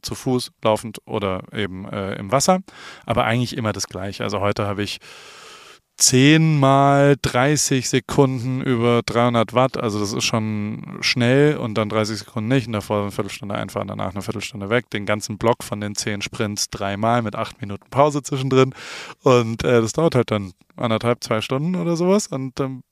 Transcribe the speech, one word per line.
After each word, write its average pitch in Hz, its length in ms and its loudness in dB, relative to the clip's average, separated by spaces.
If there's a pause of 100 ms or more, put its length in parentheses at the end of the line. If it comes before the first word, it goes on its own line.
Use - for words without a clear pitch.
zu - 140 -10
Fuß, 127 380 -4 (100)
laufend 110 420 0
oder 98 380 -4 (100)
eben, 95 340 -8
äh, 101 280 -6
im 101 180 -6
Wasser, 185 280 2 (440)
aber 117 200 0
eigentlich 117 340 -2
immer 110 160 -2
das 98 140 -6
Gleiche. 98 360 -8
Also 101 160 -4
heute 101 260 -2
habe 101 180 -4
ich - 160 -8 (1000)
zehn 151 600 6
mal 139 600 6
dreißig 131 680 2
Sekunden 131 760 2
über 120 420 2
dreihundert 117 480 2
Watt, 127 240 2
also 104 220 -2
das 104 140 -2
ist 123 100 -2
schon 107 800 -4
schnell 135 560 2
und 113 180 -6
dann 107 140 0
dreißig 107 320 -2
Sekunden 107 280 -6
nicht 123 200 0
und 117 60 -6
davor 104 280 -2
eine 101 80 -4
Viertelstunde 101 460 -6
einfahren, 104 320 -6
danach 101 240 -6
eine 98 100 -8
Viertelstunde 101 480 -8
weg, 120 200 0
den 104 160 -6
ganzen 104 320 -4
Block 113 260 0
von 104 160 -8
den 104 160 -6
zehn 101 260 -6
Sprints - 480 -6
dreimal 107 520 0
mit 104 120 -6
acht 110 260 -8
Minuten 101 300 -12
Pause 143 320 4
zwischendrin 131 540 2 (480)
und, 117 400 4
äh, 123 160 4
das 113 120 -2
dauert 160 220 0
halt 120 160 2
dann 101 220 -4 (240)
anderthalb, 117 480 -2
zwei 110 160 -2
Stunden 147 340 -4
oder 170 220 -2
sowas 185 320 2
und 135 320 -8
dann 131 320 -6